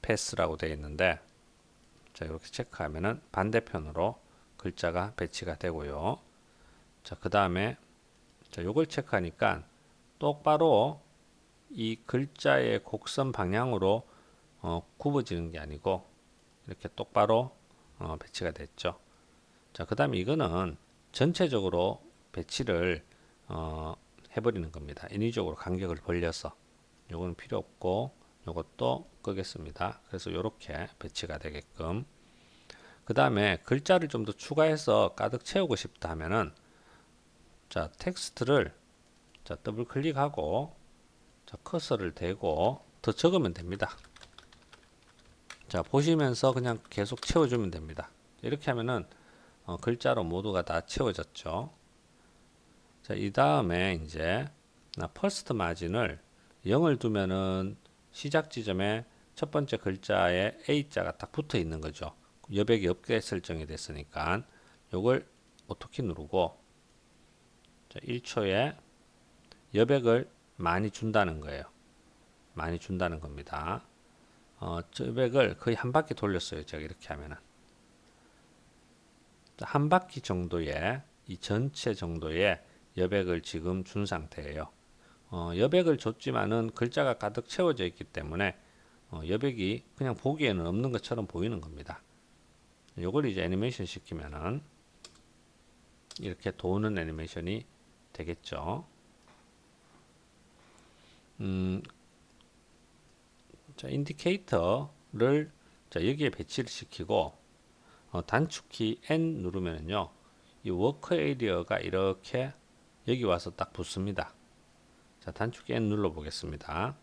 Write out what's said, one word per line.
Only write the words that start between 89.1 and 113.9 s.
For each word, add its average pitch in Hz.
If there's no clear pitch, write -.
어, 82
여백이 110
그냥 127
보기에는 131
없는 117
것처럼 113
보이는 101
겁니다. 78
요걸 101
이제 95
애니메이션 98
시키면은 82
이렇게 98
도는 101
애니메이션이 82
되겠죠. 85
음, 92
자, 131
인디케이터를, 143
자, 85
여기에 139
배치를 -
시키고, -
어, 92
단축키 117
N 160
누르면은요, 87
이 -
워커 117
에리어가 113
이렇게 95
여기 123
와서 87
딱 -
붙습니다. -